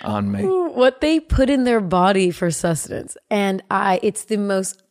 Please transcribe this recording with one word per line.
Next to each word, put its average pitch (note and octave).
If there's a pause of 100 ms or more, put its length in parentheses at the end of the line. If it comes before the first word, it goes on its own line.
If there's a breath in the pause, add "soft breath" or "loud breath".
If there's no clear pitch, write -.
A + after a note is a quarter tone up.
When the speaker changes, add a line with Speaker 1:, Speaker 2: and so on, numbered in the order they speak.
Speaker 1:
on G#3
me. G3+
Speaker 2:
<laughs> -
what E4
they D#4
put C4+
in C4+
their A#3+
body F#3
for E3+
sustenance. - (140)
And G3
I, G3
it's G3+
the A3
most G3